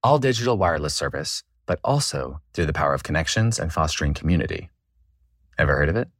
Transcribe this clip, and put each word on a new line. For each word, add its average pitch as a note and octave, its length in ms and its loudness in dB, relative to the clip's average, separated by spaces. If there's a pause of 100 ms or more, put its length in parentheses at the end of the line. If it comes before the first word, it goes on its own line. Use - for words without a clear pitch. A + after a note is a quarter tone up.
all-digital B2+ 540 4
wireless D#2+ 380 0
service, C#2 480 -6 (240)
but F2+ 160 -2
also C#2+ 580 -2 (140)
through E2+ 120 0
the D#2+ 60 -2
power D2+ 220 0
of C2 80 -4
connections A2 560 0
and E2 140 -2
fostering D#2 420 0
community. - 560 0 (880)
Ever D2+ 180 4
heard D2 120 2
of E2+ 80 0
it? A#2+ 120 -2 (120)